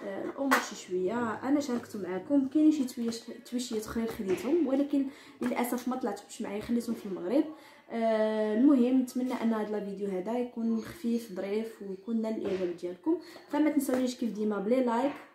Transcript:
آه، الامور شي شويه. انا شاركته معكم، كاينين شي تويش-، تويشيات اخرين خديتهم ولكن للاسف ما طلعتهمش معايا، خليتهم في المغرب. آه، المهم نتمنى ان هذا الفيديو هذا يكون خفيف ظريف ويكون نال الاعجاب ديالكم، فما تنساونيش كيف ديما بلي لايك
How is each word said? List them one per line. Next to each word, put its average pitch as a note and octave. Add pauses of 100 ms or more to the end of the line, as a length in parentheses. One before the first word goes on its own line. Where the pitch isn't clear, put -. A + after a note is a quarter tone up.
آه، G3+
الامور C4 (100)
شي G#3
شويه. G#3
انا C#4
شاركته A#3+
معكم، F#3
كاينين D#4
شي C4+
تويش-، -
تويشيات A#3
اخرين A3+
خديتهم A3
ولكن C#4 (360)
للاسف A#3+
ما B3+
طلعتهمش A3
معايا، G3+
خليتهم A#3
في -
المغرب. G3 (480)
آه، A3
المهم C4
نتمنى B3+
ان A3+
هذا G#3+
الفيديو G3
هذا G3
يكون A3+
خفيف A#3
ظريف G3+
ويكون G#3
نال A3
الاعجاب F#3
ديالكم، F#3 (320)
فما D4
تنساونيش B3+
كيف A3
ديما G#3
بلي A#3+
لايك B3 (200)